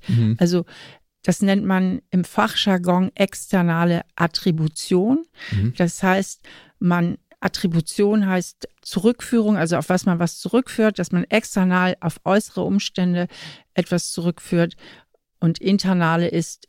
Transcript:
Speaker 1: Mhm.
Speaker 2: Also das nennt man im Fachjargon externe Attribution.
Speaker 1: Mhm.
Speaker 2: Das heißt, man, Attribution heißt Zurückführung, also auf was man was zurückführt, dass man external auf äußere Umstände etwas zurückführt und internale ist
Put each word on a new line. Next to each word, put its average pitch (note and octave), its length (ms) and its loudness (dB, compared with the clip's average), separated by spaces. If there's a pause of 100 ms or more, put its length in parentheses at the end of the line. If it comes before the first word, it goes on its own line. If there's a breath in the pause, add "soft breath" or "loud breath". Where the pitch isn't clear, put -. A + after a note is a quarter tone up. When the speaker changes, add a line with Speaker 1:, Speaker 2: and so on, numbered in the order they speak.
Speaker 1:
Mhm. A2+ 300 2
Speaker 2:
Also F3 280 2 (580 loud breath)
das - 180 0
nennt G3 240 2
man F#3 360 0 (100)
im F3+ 120 2
Fachjargon F#3 920 0
externe F3 880 0 (120)
Attribution. F3+ 1120 0 (260 loud breath)
Speaker 1:
Mhm. G#2 240 0
Speaker 2:
Das - 260 -2
heißt, F#3+ 400 0 (380 loud breath)
man, F3 380 0 (240)
Attribution G3+ 880 0
heißt F#3 400 -4 (140)
Zurückführung, G#3+ 760 0
also E3 200 0
auf C#3 120 -4
was F#3 160 0
man F3 140 2
was F3 200 -2
zurückführt, A3 600 0
dass F3+ 120 -4
man F3 140 0
external F#3 720 0
auf - 240 -4
äußere F#3+ 380 0
Umstände F3+ 680 -2 (460 loud breath)
etwas - 380 -2
zurückführt E3+ 640 -2 (640 loud breath)
und E3 200 0
internale F3 680 0
ist - 420 -6